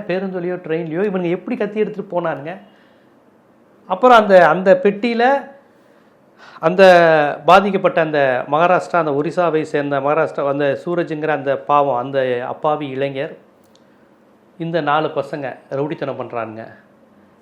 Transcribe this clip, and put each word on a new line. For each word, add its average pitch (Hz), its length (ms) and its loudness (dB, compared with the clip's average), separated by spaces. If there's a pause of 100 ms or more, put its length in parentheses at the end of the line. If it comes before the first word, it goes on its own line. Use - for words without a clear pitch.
பேருந்துலையோ 180 500 -6
ட்ரெயின்லையோ. 165 520 -4
இவனுங்க 185 220 -2
எப்படி 180 260 -6
கத்தி 214 240 -4
எடுத்துட்டு 196 320 -6
போனானுங்க? 165 420 -6 (1300)
அப்புறம் 233 300 4
அந்த, 202 160 4 (140)
அந்த 185 220 2 (120)
பெட்டியில 220 400 0 (1400)
அந்த 185 220 2 (640)
பாதிக்கப்பட்ட 185 540 4
அந்த 151 200 0 (300)
மகாராஷ்டிரா, 175 520 2
அந்த 151 100 -2
ஒரிசாவை 156 500 0
சேர்ந்த 143 380 -2
மகாராஷ்டிரா, 147 480 -2
அந்த 143 180 -2 (180)
சூரஜுங்கிற 160 440 -4
அந்த 139 280 -2
பாவம், 143 400 0
அந்த 135 220 -4 (300)
அப்பாவி 151 400 -4
இளைஞர், 135 440 -6 (1300)
இந்த 165 220 -4
நாலு 147 280 0
பசங்க 143 460 -8 (160)
ரவுடித்தனம் 139 500 -6
பண்றானுங்க, 113 460 -10 (760)